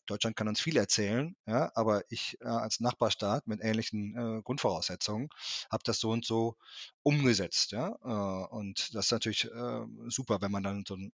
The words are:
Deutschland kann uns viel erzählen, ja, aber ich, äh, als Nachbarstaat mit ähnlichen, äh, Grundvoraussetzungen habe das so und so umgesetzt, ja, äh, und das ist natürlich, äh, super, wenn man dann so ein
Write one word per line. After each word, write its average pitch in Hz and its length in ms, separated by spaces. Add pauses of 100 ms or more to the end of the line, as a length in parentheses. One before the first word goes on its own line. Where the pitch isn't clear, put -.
Deutschland 107 280
kann 107 140
uns 107 120
viel 160 160
erzählen, 113 600 (100)
ja, 123 300
aber 107 340
ich, - 300
äh, 123 60
als 113 340
Nachbarstaat 113 640
mit 107 160
ähnlichen, 107 540
äh, 113 260
Grundvoraussetzungen 107 840 (420)
habe - 140
das - 160
so 110 100
und 113 140
so 113 320 (480)
umgesetzt, 127 680
ja, 123 320
äh, 98 500
und 101 440
das 98 80
ist - 80
natürlich, 113 320
äh, 117 360 (280)
super, 117 320
wenn 98 100
man 98 140
dann 101 200
so 98 120
ein 98 180